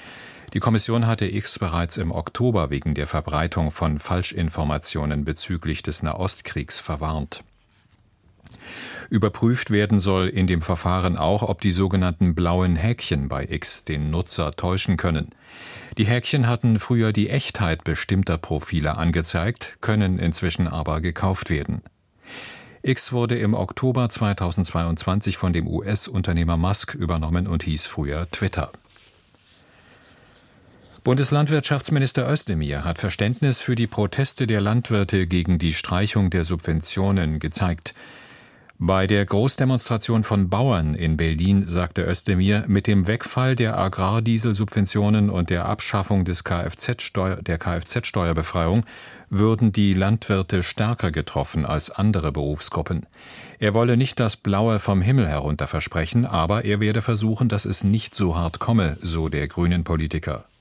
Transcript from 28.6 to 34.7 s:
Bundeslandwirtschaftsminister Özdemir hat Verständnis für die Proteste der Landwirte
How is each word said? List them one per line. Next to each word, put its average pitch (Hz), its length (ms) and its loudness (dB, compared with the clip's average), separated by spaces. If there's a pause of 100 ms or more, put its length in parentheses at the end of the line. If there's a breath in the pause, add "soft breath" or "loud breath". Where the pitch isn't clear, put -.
Bundeslandwirtschaftsminister 139 1300 0
Özdemir 76 540 -2
hat 85 160 -4
Verständnis 120 640 0
für 123 140 -2
die 113 120 0
Proteste 120 580 -2
der 107 160 2
Landwirte 101 640 2